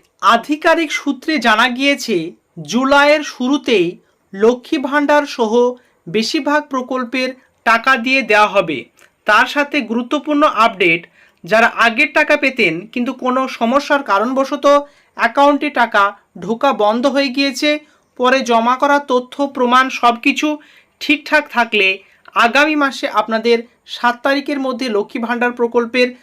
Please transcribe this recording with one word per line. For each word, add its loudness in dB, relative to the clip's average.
আধিকারিক 0
সূত্রে -4
জানা 2
গিয়েছে -2
জুলাইয়ের 4
শুরুতেই 0
লক্ষ্মী 0
ভাণ্ডার 0
সহ -4
বেশিরভাগ -2
প্রকল্পের -4
টাকা 2
দিয়ে 0
দেওয়া 4
হবে। -2
তার 4
সাথে -4
গুরুত্বপূর্ণ -2
আপডেট, 0
যারা 2
আগের 0
টাকা 2
পেতেন 0
কিন্তু -4
কোনো 0
সমস্যার 0
কারণবশত 0
অ্যাকাউন্টে 2
টাকা 2
ঢোকা -2
বন্ধ 2
হয়ে 0
গিয়েছে, 0
পরে 2
জমা 2
করা 2
তথ্য -2
প্রমাণ 2
সব 2
কিছু 0
ঠিকঠাক 0
থাকলে 0
আগামী 2
মাসে -2
আপনাদের 0
সাত -2
তারিখের -2
মধ্যে -4
লক্ষ্মী -2
ভাণ্ডার -2
প্রকল্পের 0